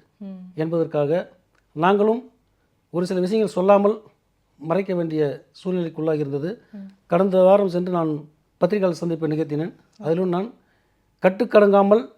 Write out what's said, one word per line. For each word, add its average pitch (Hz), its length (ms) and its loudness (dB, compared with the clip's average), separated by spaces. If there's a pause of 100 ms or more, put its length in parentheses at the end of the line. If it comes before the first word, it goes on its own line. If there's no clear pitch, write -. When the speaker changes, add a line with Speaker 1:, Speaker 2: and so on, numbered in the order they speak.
(160)
Speaker 1:
ம். 208 100 -18 (280)
Speaker 2:
என்பதற்காக 156 760 -2 (440)
நாங்களும் 208 580 0 (600)
ஒரு 175 160 -4
சில 185 140 -2
விஷயங்கள் 202 320 0
சொல்லாமல் 202 480 4 (580)
மறைக்க 185 360 -2
வேண்டிய 156 500 -2 (200)
சூழ்நிலைக்குள்ளாகி 160 540 -4
இருந்தது. 147 440 -6 (100)
Speaker 1:
ம். 214 40 -18 (300)
Speaker 2:
கடந்த 185 360 2
வாரம் 196 260 6
சென்று 180 240 -4
நான் 156 360 -4 (280)
பத்திரிகையாளர் 180 520 -2
சந்திப்பை 165 160 -4
நிகழ்த்தினேன். 156 480 -4 (260)
அதிலும் 180 300 -2
நான் 185 240 -4 (680)
கட்டுக்கடங்காமல் 202 960 4